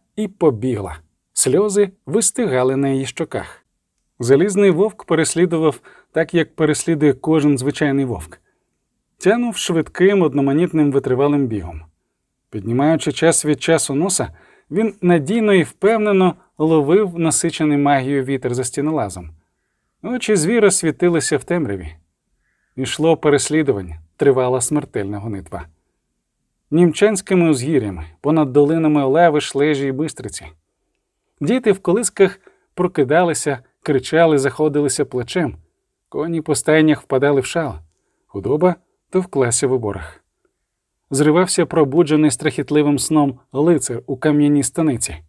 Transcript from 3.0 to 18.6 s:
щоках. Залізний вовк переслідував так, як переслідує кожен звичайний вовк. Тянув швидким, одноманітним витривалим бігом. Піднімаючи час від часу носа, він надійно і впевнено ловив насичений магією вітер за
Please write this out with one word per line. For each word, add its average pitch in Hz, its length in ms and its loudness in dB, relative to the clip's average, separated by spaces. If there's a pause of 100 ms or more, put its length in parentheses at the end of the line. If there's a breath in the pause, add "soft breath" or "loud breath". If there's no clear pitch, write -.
щоках. - 580 -10 (540)
Залізний 180 520 4
вовк 175 340 -2
переслідував 160 760 0 (320 soft breath)
так, 160 220 -2
як 165 220 -2
переслідує 151 560 0
кожен 147 460 2
звичайний 139 460 -2
вовк. 87 360 -10 (800)
Тянув 233 380 0
швидким, 180 640 0
одноманітним 147 680 2
витривалим 139 540 0
бігом. 82 360 -8 (680)
Піднімаючи 131 640 -2
час 165 320 0
від 151 180 -2
часу 160 320 0
носа, 160 400 -4 (360 soft breath)
він 202 320 -2
надійно 180 520 2
і 175 80 4
впевнено 196 720 2 (240 soft breath)
ловив 160 600 2
насичений 156 600 0
магією 139 460 0
вітер 131 300 -4
за 127 100 -2